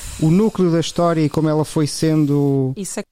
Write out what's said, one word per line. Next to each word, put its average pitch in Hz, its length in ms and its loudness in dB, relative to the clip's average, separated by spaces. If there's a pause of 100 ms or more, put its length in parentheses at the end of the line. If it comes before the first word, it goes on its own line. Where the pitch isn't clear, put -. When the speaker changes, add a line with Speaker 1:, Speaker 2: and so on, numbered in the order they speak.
(200)
Speaker 1:
o 160 100 2
núcleo 185 400 2
da 165 100 2
história 165 440 0
e 143 60 2
como 156 180 0
ela 151 160 0
foi 156 220 -2
sendo 143 880 0
Speaker 2:
Isso 202 240 -10
é - 20 -8
que, - 100 -14